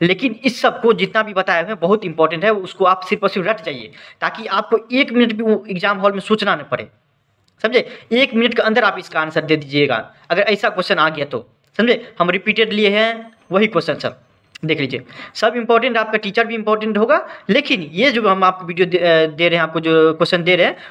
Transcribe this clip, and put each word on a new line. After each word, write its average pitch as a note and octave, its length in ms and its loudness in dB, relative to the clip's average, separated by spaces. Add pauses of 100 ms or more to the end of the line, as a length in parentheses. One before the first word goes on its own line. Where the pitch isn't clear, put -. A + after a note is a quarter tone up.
लेकिन F#3+ 420 0
इस - 180 -2
सबको A3+ 320 2
जितना F#3+ 300 -2
भी G#3 100 -12
बताया F3+ 300 0
है, G#3+ 120 -8
बहुत F#3 300 0
इंपॉर्टेंट D#3+ 380 0
है, A3 80 4
उसको F#3 340 -2
आप F#3 160 4
सिर्फ - 220 -4
और D4 60 2
सिर्फ F3+ 180 -4
रट A3 140 -2
जाइए, A#2+ 300 -10 (300)
ताकि F#3 240 -6
आपको G#3+ 340 0 (120)
एक C4 200 0
मिनट A#3 220 2
भी A3 100 -6
वो G#3+ 260 0
एग्जाम G3+ 280 -2
हॉल G3+ 140 2
में G3 80 -4
सोचना G3+ 360 0
न D3 80 -6
पड़े, A2+ 240 -6 (760)
समझे? A3+ 260 2 (240)
एक B3+ 220 2
मिनट A#3 200 2
के A3+ 80 2
अंदर A3 220 2
आप F#3+ 160 0
इसका E3+ 220 -4
आंसर D#3 200 -2
दे D3+ 140 0
दीजिएगा, C#3 580 -2 (160)
अगर F3 120 2
ऐसा G#3 280 0
क्वेश्चन F#3 300 0
आ D#3 100 4
गया D3 160 -6
तो, A#2+ 220 -8 (300)
समझे? A3+ 420 0
हम F3 100 0
रिपीटेड G#3 440 0
लिए G#3 160 2
हैं A3 420 -2 (200)
वही G#3 160 2
क्वेश्चन D#3 280 -2
सब, - 240 -8 (460)
देख D#3 140 0
लीजिए। B2+ 240 -6 (320)
सब A#3 200 0
इंपॉर्टेंट, A#3 420 0
आपका A3 200 -2
टीचर G#3+ 280 -2
भी A3+ 100 -8
इंपॉर्टेंट G#3+ 420 -2
होगा, B3 300 0 (220)
लेकिन B3 320 0
ये F3 300 0
जो G#3+ 180 0
हम F#3+ 140 2
आपको F#3 220 0
वीडियो F3 220 0
दे, F3 100 0
अ, E3 280 4
दे D#3 240 0
रहे E3+ 80 2
हैं, E3 60 0
आपको E3 160 -2
जो D#3+ 340 4
क्वेश्चन E3+ 300 0
दे F3+ 120 2
रहे F3 100 4
हैं, D4+ 120 -2 (140)